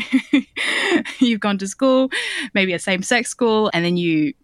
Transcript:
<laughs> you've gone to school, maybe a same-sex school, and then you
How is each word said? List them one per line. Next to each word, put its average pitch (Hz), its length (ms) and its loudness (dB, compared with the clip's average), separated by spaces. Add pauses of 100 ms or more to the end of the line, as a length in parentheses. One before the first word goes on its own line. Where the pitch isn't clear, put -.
(320)
<laughs> - 840 -2
you've 233 220 2
gone 202 160 0
to 196 100 -6
school, 262 440 2 (420)
maybe 190 220 2
a 170 40 -4
same-sex 196 520 -2
school, 220 420 2
and 170 120 0
then 175 120 2
you 160 480 0